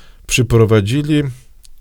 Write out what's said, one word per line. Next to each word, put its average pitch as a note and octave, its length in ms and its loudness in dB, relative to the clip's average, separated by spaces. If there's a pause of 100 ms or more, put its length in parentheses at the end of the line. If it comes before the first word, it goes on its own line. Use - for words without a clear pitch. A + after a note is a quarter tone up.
(260)
przyprowadzili A#2 960 0 (580)